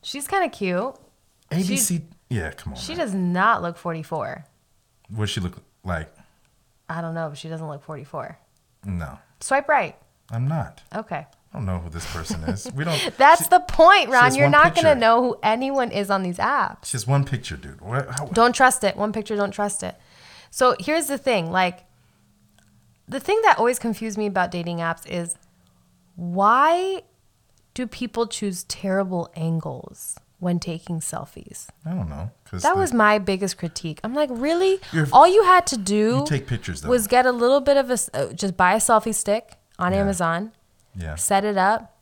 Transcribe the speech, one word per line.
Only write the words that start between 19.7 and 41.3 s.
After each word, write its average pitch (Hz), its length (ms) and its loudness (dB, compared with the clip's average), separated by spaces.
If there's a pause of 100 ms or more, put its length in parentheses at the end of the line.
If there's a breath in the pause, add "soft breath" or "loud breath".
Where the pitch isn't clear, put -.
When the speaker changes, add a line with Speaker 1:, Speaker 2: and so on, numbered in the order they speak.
Speaker 1:
it. 180 120 -10 (560 soft breath)
So 247 280 2
here's 302 280 -2
the 277 100 -4
thing. 185 340 -2
Like, 180 340 -2 (1200)
the 269 140 -6
thing 415 220 0
that 403 160 6
always 240 200 2
confused 220 380 -6
me 214 80 -2
about 190 260 -2
dating 170 280 -6
apps 165 280 -6
is 170 280 -6 (800)
why 262 880 2 (720)
do 254 120 -6
people 233 400 -4
choose 202 360 -6
terrible 185 720 -4
angles 160 800 -6 (240)
when 180 200 0
taking 165 420 -6
selfies? - 680 -12 (180)
Speaker 2:
I 160 60 -6
don't 123 180 -4
know, 78 220 -8 (140)
'cause - 180 -10
Speaker 1:
That 330 100 4
Speaker 2:
the 392 60 2
Speaker 1:
was 339 140 0
my 214 260 4
biggest 190 400 -4
critique. 160 440 -8
I'm 233 120 -6
like, 294 160 0
"Really? 339 480 0 (120)
Speaker 2:
You're 156 220 0
Speaker 1:
All 302 140 10
you 403 160 6
had 359 240 6
to 262 100 -4
do 214 400 2
Speaker 2:
You 285 80 0
take 147 220 -2
pictures, 95 340 -6
though. - 80 -8
Speaker 1:
was 240 160 4
get 247 220 4
a 254 40 2
little 247 300 4
bit 277 160 4
of 254 140 0
a - 20 2
s-, - 220 -4
uh, 139 180 -4
just 190 240 -4
buy 185 160 6
a 220 40 2
selfie 220 360 2
stick - 440 -2 (220)
on 180 140 0
Speaker 2:
Yeah. 196 80 2
Speaker 1:
Amazon, 185 500 -2 (440)
Speaker 2:
Yeah. 80 200 -8
Speaker 1:
set 98 300 0